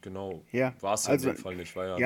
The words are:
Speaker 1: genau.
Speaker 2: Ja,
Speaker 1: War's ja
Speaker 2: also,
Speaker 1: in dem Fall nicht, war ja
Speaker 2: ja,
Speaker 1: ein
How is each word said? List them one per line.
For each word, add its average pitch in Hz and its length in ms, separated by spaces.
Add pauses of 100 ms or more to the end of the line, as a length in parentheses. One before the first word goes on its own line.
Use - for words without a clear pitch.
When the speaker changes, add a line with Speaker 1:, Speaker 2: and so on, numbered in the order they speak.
Speaker 1:
genau. 95 500
Speaker 2:
Ja, 127 300
Speaker 1:
War's 101 240
ja - 60
Speaker 2:
also, 135 180
Speaker 1:
in - 80
dem - 40
Fall 92 140
nicht, 87 220
war 92 80
ja 95 60
Speaker 2:
ja, 90 40
Speaker 1:
ein - 100